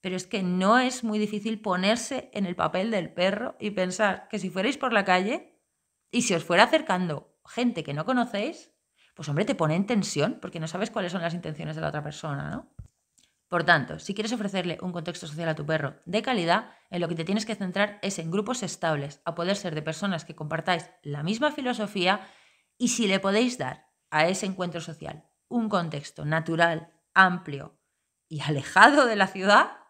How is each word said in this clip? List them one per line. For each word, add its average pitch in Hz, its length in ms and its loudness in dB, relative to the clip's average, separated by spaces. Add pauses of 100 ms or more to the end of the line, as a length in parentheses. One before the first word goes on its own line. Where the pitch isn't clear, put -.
Pero 185 160 -6
es 185 100 -6
que 196 160 -4
no 185 380 4
es 254 240 -4
muy 214 160 -2
difícil 214 400 -2
ponerse 214 720 -2
en 202 140 -2
el 175 100 -6
papel 180 340 0
del 180 220 -2
perro 196 480 -2
y 208 100 -4
pensar 190 580 -2
que 214 120 -6
si 180 100 -6
fuerais 202 260 -2
por 254 160 -2
la 202 120 4
calle 190 580 0 (480)
y 240 120 2
se 202 120 2
os 160 80 0
fuera 180 220 8
acercando 185 840 0
gente 233 380 -2
que 143 100 -4
no 151 100 -4
conocéis, 240 680 -2 (420)
pues, 151 140 -10
hombre, 151 160 2
te 277 100 0
pone 156 220 2
en 196 100 2
tensión 180 540 0
porque 180 200 -10
no 160 80 -6
sabes 202 220 -4
cuáles 180 220 -4
son 180 100 -4
las 165 120 -4
intenciones 156 420 -8
de 160 60 -8
la 151 60 -2
otra 147 140 -6
persona, 147 480 -8
¿no? 240 240 -12 (760)
Por 170 160 -2
tanto, 156 340 4
si - 160 -8
quieres 214 180 -4
ofrecerle 190 480 -4
un 185 120 -6
contexto 170 340 -8
social 156 200 -6
a 156 80 0
tu 156 120 -8
perro 147 300 -2 (100)
de 202 160 -2
calidad, 208 480 2 (180)
en 175 140 -4
lo 165 60 -2
que 170 60 -2
te 165 100 -4
tienes 202 200 -2
que 220 100 -6
centrar 208 460 -2
es 196 180 -4
en 165 120 -6
grupos 214 320 -2
estables, 151 640 -4
a 165 80 -6
poder 175 220 -2
ser 185 180 -6
de 151 80 -4
personas 160 420 -4
que 160 100 -18
compartáis 160 540 -2 (140)
la 143 200 -8
misma 233 300 0
filosofía, 208 760 -2 (520)
y 247 100 0
si 226 180 0
le 190 140 2
podéis 214 380 2
dar 131 320 -10 (200)
a 156 160 4
ese 190 200 0
encuentro 180 340 -6
social - 480 -14 (200)
un 233 200 0
contexto 156 560 -2
natural, 160 680 0 (180)
amplio 180 680 2 (480)
y 156 140 -8
alejado 190 640 8
de 226 120 2
la 196 100 4
ciudad 202 460 4 (160)